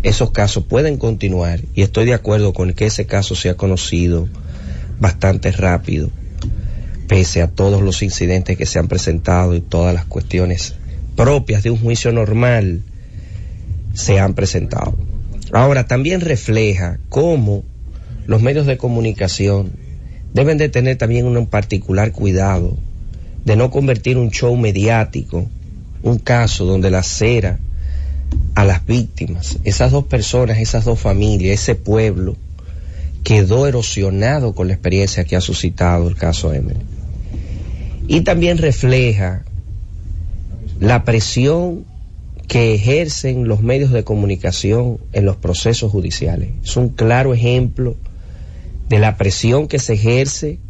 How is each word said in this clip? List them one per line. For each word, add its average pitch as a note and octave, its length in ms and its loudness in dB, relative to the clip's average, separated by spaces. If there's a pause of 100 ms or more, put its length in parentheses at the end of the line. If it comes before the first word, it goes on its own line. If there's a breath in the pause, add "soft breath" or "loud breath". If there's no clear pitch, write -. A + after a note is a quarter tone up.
esos A2+ 260 2
casos G2+ 340 0
pueden C#3 340 0
continuar F#2 640 0 (140)
y - 80 2
estoy G#2 240 2
de B2 80 4
acuerdo G#2 400 2
con F2+ 200 0
que G2+ 120 0
ese G#2 220 -2
caso G2 280 0
se F2+ 140 -2
ha F2 80 -2
conocido F2 720 0 (720 loud breath)
bastante - 520 2
rápido, E2+ 600 0 (960 loud breath)
pese F2+ 340 4
a E2+ 60 4
todos G2 340 2
los F#2+ 220 2
incidentes F#2 540 0
que - 100 -2
se - 100 -2
han - 100 2
presentado F2 680 2
y E2+ 40 2
todas F2 360 2
las F2 100 -2
cuestiones F2+ 720 -2 (400 loud breath)
propias A#2+ 480 2
de A2+ 80 2
un A2+ 80 0
juicio A#2 320 0
normal A2+ 720 2 (1080 loud breath)
se - 260 2
han F#2+ 160 2
presentado. - 600 -2 (560)
Ahora, C3 360 4
también D3+ 340 0
refleja A2 760 0 (100)
cómo C3 540 2 (640 loud breath)
los A2 140 4
medios C#3 260 2
de C3 100 2
comunicación G2+ 960 0 (600 loud breath)
deben D3 280 2
de D3+ 100 2
tener B2+ 280 0
también A#2+ 280 0
un A#2+ 220 2
particular G2+ 640 0
cuidado F#2 680 0 (680 loud breath)
de A2 100 4
no B2+ 160 2
convertir B2+ 460 2
un A#2+ 120 2
show A#2+ 260 0
mediático, G#2+ 920 0 (540)
un A2+ 160 2
caso A#2 460 2
donde F#2+ 260 2
la F#2 100 2
cera G#2+ 560 0 (1000 loud breath)
a G2+ 100 4
las F#2 200 2
víctimas. F#2+ 760 -2
Esas B2+ 280 2
dos C#3 140 2
personas, A#2 520 2
esas A2 280 2
dos A2+ 140 2
familias, G2+ 640 2
ese A#2 140 2
pueblo G2+ 600 0 (880 loud breath)
quedó A2 440 4
erosionado A2+ 880 0
con F#2 120 0
la F#2 60 0
experiencia F2+ 520 0
que F2+ 100 -2
ha F2+ 60 2
suscitado F2 680 0
el F#2 80 0
caso E2 380 0
Emily. C#2 260 -2 (1300 loud breath)
Y E3 140 2
también F3 360 2
refleja B2 840 2 (1400)
la A#2 240 4
presión C#3+ 840 2 (600)
que A#2 260 2
ejercen B2+ 760 0
los G#2+ 140 2
medios C3 300 2
de A2+ 140 2
comunicación G#2 960 0 (120)
en G2+ 140 2
los F#2+ 100 2
procesos A2 560 0
judiciales. F2+ 580 -2 (140)
Es - 140 -2
un B2 120 2
claro B2 440 2
ejemplo A#2+ 640 0 (880 loud breath)
de G#2+ 120 4
la A2 180 4
presión A#2 500 2
que D3 120 -2
se B2+ 160 -2
ejerce C3+ 640 0 (100)